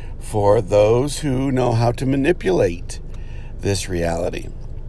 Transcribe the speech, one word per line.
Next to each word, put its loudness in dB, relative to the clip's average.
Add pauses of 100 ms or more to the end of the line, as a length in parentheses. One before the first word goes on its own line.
(180)
for 2
those 4
who 0
know 2
how 2
to -4
manipulate 0 (580)
this -2
reality. -2 (400)